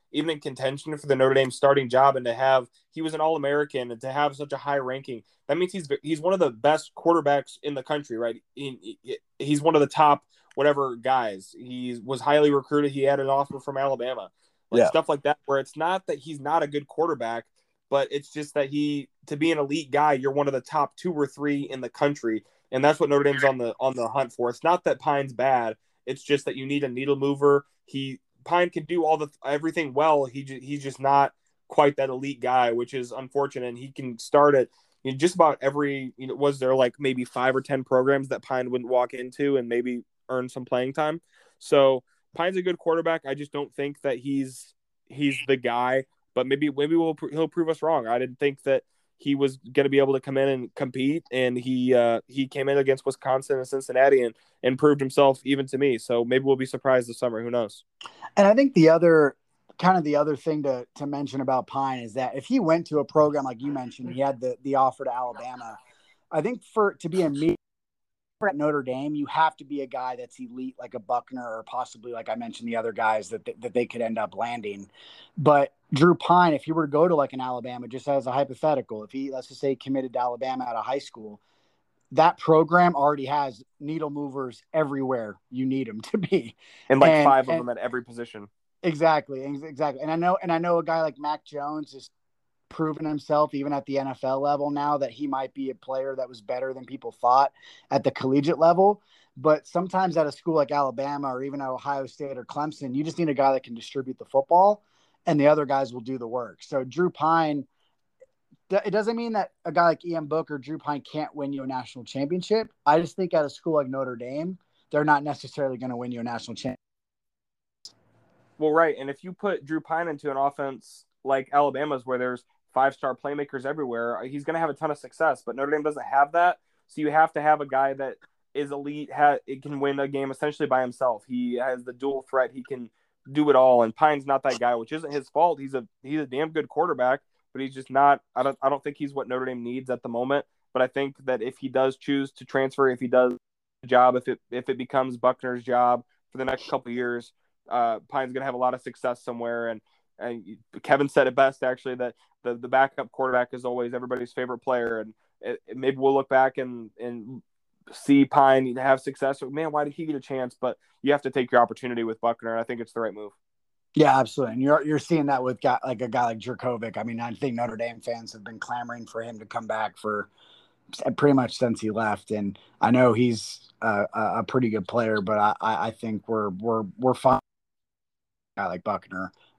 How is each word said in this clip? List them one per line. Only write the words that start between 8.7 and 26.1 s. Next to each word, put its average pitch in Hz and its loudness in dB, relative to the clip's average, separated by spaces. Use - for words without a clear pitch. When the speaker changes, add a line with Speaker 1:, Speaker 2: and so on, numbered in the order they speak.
Speaker 1:
he, - -10
he's 143 0
one 160 4
of 147 8
the 139 4
top 147 4
whatever 139 2
guys. 117 -2
He 123 -10
was 123 -6
highly 147 6
recruited. 143 2
He 139 -2
had 139 2
an 135 -2
offer 135 0
from 139 -10
Alabama. 127 -4
Like, 120 4
Speaker 2:
Yeah. 110 6
Speaker 1:
stuff 156 2
like 147 -2
that, 147 0
where 139 0
it's - -8
not 180 -4
that 151 -6
he's 147 -12
not 151 0
a 147 -2
good 143 -6
quarterback, 117 -4
but 135 2
it's 143 -8
just 147 -10
that 139 0
he, 147 -4
to 156 -6
be 160 2
an 156 0
elite 143 -4
guy, 147 4
you're 135 0
one 143 0
of 139 0
the 127 -2
top 147 -2
two 180 -4
or 147 0
three 143 -4
in 131 -10
the 120 -8
country. 117 -2
And 131 0
that's 151 4
what 151 2
Notre 143 4
Dame's 139 2
on 135 4
the, 117 -4
on 131 0
the 120 -2
hunt 127 -2
for. 120 -4
It's 120 -8
not 175 2
that 139 0
Pyne's 139 -2
bad. 120 0
It's 135 -8